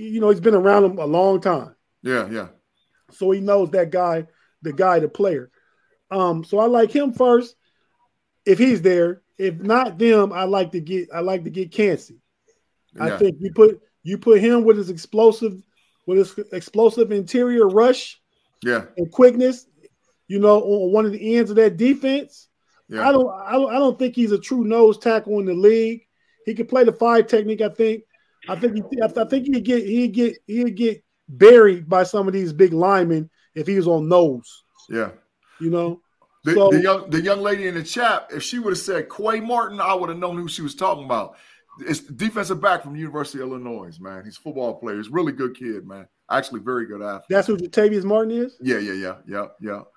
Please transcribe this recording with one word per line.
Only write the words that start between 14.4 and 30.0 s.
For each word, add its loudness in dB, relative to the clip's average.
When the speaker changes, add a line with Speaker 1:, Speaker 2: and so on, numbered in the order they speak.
Speaker 1:
him 2
with 6
his -6
explosive, 0
with 0
his -2
explosive 0
interior 0
rush 2
Speaker 2:
Yeah. -2
Speaker 1:
and -6
quickness, 2
you -4
know, 6
on -2
one 2
of -2
the -4
ends 0
of -2
that 4
defense. -2
Speaker 2:
Yeah. -2
Speaker 1:
I 4
don't, 2
I -12
don't, 0
I 0
don't 0
think -4
he's 0
a 0
true -4
nose 4
tackle -2
in -4
the -2
league. 2
He -6
could -8
play 4
the 4
five 2
technique. 0
I -2
think, -2
I -6
think -2
he, -6
I, -4
th-, -4
I -16
think -2
he'd -2
get, 0
he'd -2